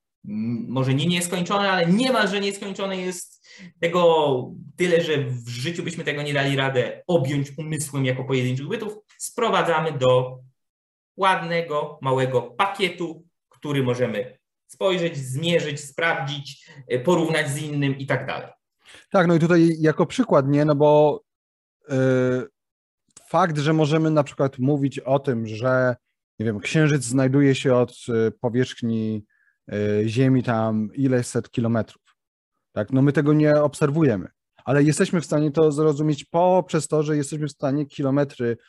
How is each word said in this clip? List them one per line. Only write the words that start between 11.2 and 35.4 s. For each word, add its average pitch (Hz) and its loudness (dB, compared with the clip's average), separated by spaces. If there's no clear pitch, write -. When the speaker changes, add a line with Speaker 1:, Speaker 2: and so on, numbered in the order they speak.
Speaker 1:
małego 131 0
pakietu, 170 -6
który 143 -4
możemy 117 -4
spojrzeć, 175 -2
zmierzyć, 147 -2
sprawdzić, 147 -6
e, 123 0
porównać 156 0
z 143 -8
innym 143 -2
i 135 -10
tak 135 -4
dalej. - -10
Speaker 2:
Tak, 185 4
no 170 4
i 165 4
tutaj 165 4
jako 156 2
przykład, 147 2
nie, 143 2
no 151 2
bo, 147 4
y, 139 -8
fakt, 165 0
że 151 2
możemy 156 2
na 151 2
przykład 139 -2
mówić 139 0
o 135 0
tym, 117 -2
że, 123 0
nie 110 -4
wiem, 104 -2
Księżyc 151 2
znajduje 135 4
się 131 0
od, 123 2
y, - -2
powierzchni, 110 -4
y, 104 0
Ziemi 131 2
tam 110 -2
ileś 127 0
set - -6
kilometrów, 113 -4
tak? 104 -4
No 131 4
my 143 4
tego 147 2
nie 151 4
obserwujemy, 139 0
ale 143 2
jesteśmy 165 2
w 143 -4
stanie 151 0